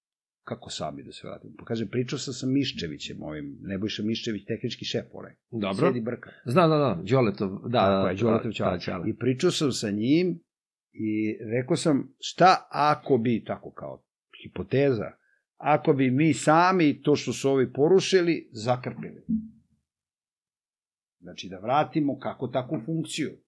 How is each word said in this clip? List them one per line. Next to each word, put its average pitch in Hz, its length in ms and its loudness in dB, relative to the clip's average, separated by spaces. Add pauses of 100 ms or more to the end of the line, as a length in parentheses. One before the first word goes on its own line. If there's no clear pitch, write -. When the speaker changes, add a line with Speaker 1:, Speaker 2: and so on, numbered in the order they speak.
(440)
Speaker 1:
Kako - 260 -12
sami 73 320 -8
da 60 100 -18
se - 140 -16
vratimo? - 320 -16
Pa - 60 -18
kaže, 113 240 -4
pričao 123 300 -4
sam 131 160 -8
sa 131 120 -8
Miščevićem, 131 760 -4
ovim, 143 400 -10
Nebojša 98 400 -6
Miščević, 110 440 -4
tehnički 113 380 -6
šef, - 280 -4
onaj. - 200 -18 (180)
Speaker 2:
Dobro. 104 360 0
Speaker 1:
Sedi 127 140 0
brka. 117 300 -8 (140)
Speaker 2:
Znam, 160 240 4
znam, 147 260 4
znam, 90 120 -6
Đoletov, 107 440 2
da, 117 280 -2
Speaker 1:
Tako 98 260 6
Speaker 2:
da, 98 60 2
Speaker 1:
je, 92 40 -2
Speaker 2:
da, 95 60 -6
Speaker 1:
Đoletov 113 300 2
Speaker 2:
da, 98 40 -8
Speaker 1:
čale. 92 260 0
Speaker 2:
čale. 95 300 -4
Speaker 1:
I 107 60 -6
pričao 131 340 2
sam 156 220 0
sa 107 180 -4
njim 156 500 2 (520)
i 107 500 -2
rekao 127 340 0
sam, 139 420 0
šta - 520 4
ako 143 480 2
bi, 113 260 0
tako 95 280 -10
kao 67 300 -14 (400)
hipoteza, 127 680 0 (460)
ako 151 360 2
bi 131 180 4
mi 143 240 4
sami 165 680 4
to 147 140 4
što 131 160 -4
su 135 180 0
ovi 135 220 2
porušili, 175 800 2
zakrpili. 120 720 -4 (2000)
Znači, 87 300 -16
da 92 100 -12
vratimo 139 600 0
kako 120 300 -6
takvu 127 380 -4
funkciju. 160 440 -4 (180)